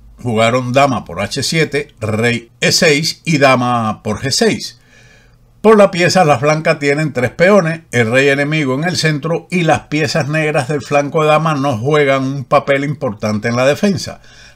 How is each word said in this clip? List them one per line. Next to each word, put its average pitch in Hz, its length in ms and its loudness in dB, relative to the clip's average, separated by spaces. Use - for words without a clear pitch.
jugaron 120 500 0
dama 131 320 2
por 85 160 -12
H 104 220 -6
siete, 151 580 -4
rey 113 600 -2
E 170 120 0
seis 160 540 0
y 165 140 0
dama 123 640 2
por 107 160 -6
G 135 100 -6
seis. 175 460 -2
Por 214 160 6
la 202 140 6
pieza, 175 320 2
las 147 160 2
blancas 151 400 0
tienen 143 320 0
tres - 200 -4
peones, 175 500 2
el 120 180 0
rey 135 200 2
enemigo 143 460 0
en 151 100 -4
el 180 100 -4
centro 147 560 -4
y 170 120 -2
las 160 240 2
piezas 151 420 -2
negras 151 400 -2
del 147 120 -4
flanco 143 420 -2
de 151 60 2
dama 156 240 2
no 139 240 -2
juegan 135 460 0
un 135 220 -6
papel 139 400 0
importante 110 640 -4
en 120 80 -2
la 127 80 2
defensa. 147 560 -2